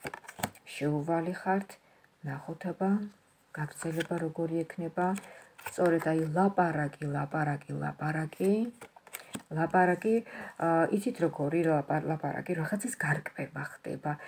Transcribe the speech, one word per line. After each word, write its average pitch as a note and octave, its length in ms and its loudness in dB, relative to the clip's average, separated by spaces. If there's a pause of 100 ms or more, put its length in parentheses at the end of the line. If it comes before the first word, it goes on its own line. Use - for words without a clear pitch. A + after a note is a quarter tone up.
(640)
შეუვალი D#3+ 720 -2
ხართ, G3 480 -2 (400)
ნახოთ, C#3+ 420 -8
აბა, F#3 260 0 (640)
გაგრძელება D#3+ 600 -4
როგორი E3 420 -2
ექნება. E3 480 -2 (560)
სწორედ, E3 420 2
აი, D#3+ 220 2
ლაპარაკი, D#3+ 800 2
ლაპარაკი, C#3+ 640 -2
ლაპარაკი, D3+ 800 -2 (960)
ლაპარაკი, F3+ 680 4 (400)
ა, - 140 0 (180)
იცით, G#3 320 0
როგორი D3+ 440 2
ლაპა-, D3+ 400 2
ლაპარაკი, D#3 520 -4
რაღაცის G3+ 400 -2
გარკვევა D3 720 -2
ხდება. - 480 -6 (160)